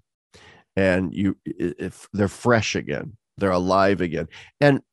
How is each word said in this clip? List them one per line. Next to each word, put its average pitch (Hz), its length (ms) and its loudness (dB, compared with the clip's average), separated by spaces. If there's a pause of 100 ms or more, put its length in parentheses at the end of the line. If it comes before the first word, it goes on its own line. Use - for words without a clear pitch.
(760)
And 95 380 0
you, 98 240 -2 (100)
i-, - 320 -6
if - 340 -12
they're 98 140 0
fresh - 480 0
again, - 420 -6 (200)
they're 98 120 0
alive 92 520 2
again. 82 260 -4 (340)
And 143 200 4 (120)